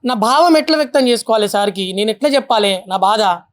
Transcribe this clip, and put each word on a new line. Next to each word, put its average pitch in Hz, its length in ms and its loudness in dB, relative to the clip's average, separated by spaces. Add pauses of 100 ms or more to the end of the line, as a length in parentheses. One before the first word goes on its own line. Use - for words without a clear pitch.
నా - 80 -2
భావం 285 440 2
ఎట్లా 311 200 0
వ్యక్తం 277 300 0
చేసుకోవాలి 226 400 0
సార్కి, 196 460 -4
నేను 208 160 -2
ఎట్లా 240 200 -2
చెప్పాలి 208 580 0
నా 185 100 -6
బాధ? 202 240 0 (320)